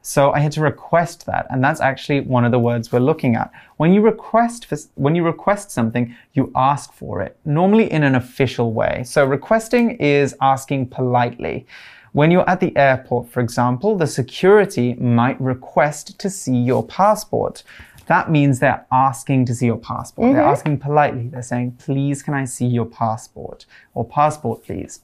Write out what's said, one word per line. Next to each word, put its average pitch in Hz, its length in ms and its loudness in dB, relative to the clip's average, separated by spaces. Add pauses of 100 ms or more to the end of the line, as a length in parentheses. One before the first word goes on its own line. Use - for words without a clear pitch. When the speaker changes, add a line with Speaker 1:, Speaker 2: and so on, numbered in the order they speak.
Speaker 1:
So 139 260 2
I 143 60 0
had 147 120 0
to 156 100 -4
request - 640 -2
that. - 240 -4
And 131 140 0
that's 151 180 0
actually 135 400 -2
one 127 240 0
of 120 60 2
the 123 80 2
words 120 320 -2
we're 123 80 2
looking 135 360 2
at. - 140 -4 (280)
When 160 140 4
you 202 100 6
request 226 680 0
for - 80 -4
s-, - 180 -14
when 143 220 0
you 175 100 0
request 185 460 -2
something, 117 420 -2 (200)
you 131 200 0
ask 135 400 0
for 101 300 -8
it, - 200 -10
normally 190 480 2
in 156 120 2
an 135 100 4
official 127 580 -2
way. 110 320 -2
So 139 220 0
requesting 226 760 0
is 143 420 0
asking 135 480 0
politely. 123 760 -2 (460)
When 147 180 4
you're 180 180 4
at 180 120 0
the 180 180 0
airport, 127 520 0
for - 120 -4
example, 123 560 0
the 165 80 2
security 180 880 2
might 123 480 0
request 147 800 -2
to 202 100 -4
see 135 260 -4
your 120 280 2
passport. 196 800 -2 (420)
That - 240 0
means 143 300 4
they're 135 320 0
asking 131 540 0
to 120 100 -4
see 123 100 -4
your 117 120 0 (140)
passport. - 420 -2
They're 302 100 2
Speaker 2:
Mm-hmm. 294 80 4
Speaker 1:
asking 147 260 -2 (100)
politely. 143 420 0
They're 123 120 -12 (120)
saying, 123 300 -4
"Please, 139 380 -4
can 151 140 -6
I 135 100 -4
see 123 220 -4
your 120 180 0
passport?" - 800 -8 (300)
Or, 120 100 -4
"Passport, 147 640 -2
please." - 360 -10